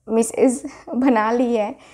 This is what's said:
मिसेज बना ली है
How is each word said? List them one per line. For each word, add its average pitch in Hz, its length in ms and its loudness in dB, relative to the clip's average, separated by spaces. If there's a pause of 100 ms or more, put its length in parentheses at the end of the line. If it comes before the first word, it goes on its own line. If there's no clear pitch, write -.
मिसेज 233 540 0 (280)
बना 233 420 0
ली 240 220 0
है 214 200 -2 (200)